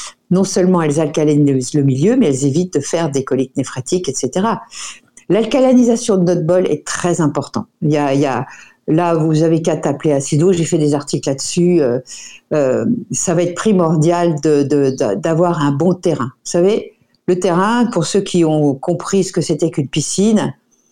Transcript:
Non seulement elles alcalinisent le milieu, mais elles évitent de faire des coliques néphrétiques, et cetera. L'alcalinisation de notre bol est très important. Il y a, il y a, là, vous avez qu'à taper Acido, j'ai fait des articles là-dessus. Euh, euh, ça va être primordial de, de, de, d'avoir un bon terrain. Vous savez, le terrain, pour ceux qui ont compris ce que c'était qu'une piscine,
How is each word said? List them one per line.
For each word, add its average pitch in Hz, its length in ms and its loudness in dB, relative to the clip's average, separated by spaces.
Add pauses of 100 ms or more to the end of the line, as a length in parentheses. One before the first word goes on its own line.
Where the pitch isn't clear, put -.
(300)
Non 185 160 2
seulement 185 360 2
elles 151 200 0
alcalinisent 147 720 0
le 147 100 2
milieu, 139 320 2
mais 240 120 4
elles 135 180 0
évitent 165 300 0
de 143 40 0
faire 165 320 -2
des 135 140 -2
coliques 131 320 -2
néphrétiques, 180 500 -4
et 131 60 -4
cetera. 202 480 -2 (680)
L'alcalinisation 233 880 2
de 185 80 2
notre 170 200 0
bol 180 240 2
est - 180 -4
très 175 340 -2
important. - 460 -4 (160)
Il 151 100 0
y 151 60 2
a, 143 160 0
il 139 80 2
y 147 40 2
a, 127 200 -2 (420)
là, 170 280 2
vous 156 280 2
avez 165 180 2
qu'à 165 160 -2
taper 151 360 -2
Acido, 151 380 2
j'ai 170 140 0
fait 170 120 0
des 151 160 2
articles 147 340 -4
là-dessus. 170 540 0
Euh, 123 180 0 (540)
euh, 127 320 0 (260)
ça 170 220 -2
va 175 100 2
être 175 120 -4
primordial 175 840 2
de, 147 220 2
de, 139 260 2
de, 123 260 -2
d'avoir 165 460 0
un 143 100 2
bon 165 220 0
terrain. 135 400 -4 (100)
Vous - 80 -12
savez, 190 400 0 (360)
le 180 120 0
terrain, 208 460 0
pour 170 200 -2
ceux 202 140 0
qui 185 240 0
ont 151 320 2
compris 175 480 -2
ce 185 80 -6
que - 80 -4
c'était 160 320 -2
qu'une 139 160 -2
piscine, 190 680 0 (380)